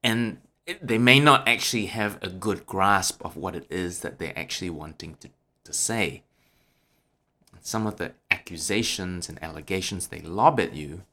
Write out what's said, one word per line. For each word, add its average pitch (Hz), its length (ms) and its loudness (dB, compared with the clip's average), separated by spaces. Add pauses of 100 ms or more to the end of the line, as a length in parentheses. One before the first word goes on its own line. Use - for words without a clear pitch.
And 117 380 0 (240)
it, 170 200 -10
they 117 120 2
may 123 220 10
not 143 280 8
actually 117 400 0
have 104 340 -4
a 95 80 -6
good 95 360 -4
grasp 95 580 2
of 87 140 -10
what 90 180 -6
it 85 140 -12
is 90 320 -4
that - 180 -8
they're - 180 -8
actually 85 320 -6
wanting 78 520 -12
to, - 80 -20 (340)
to - 100 -16
say. - 500 -2 (1400)
Some 110 240 -2
of 104 120 -4
the 82 160 -6 (160)
accusations 90 1000 -4
and - 120 -14
allegations 87 680 -6
they - 140 -12
lob 110 380 4
at 92 140 2
you 76 400 -10